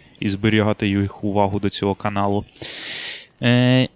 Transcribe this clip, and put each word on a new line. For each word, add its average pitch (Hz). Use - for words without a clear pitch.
і 107
зберігати 107
їх 98
увагу 101
до 98
цього 101
каналу. 101
Е, 123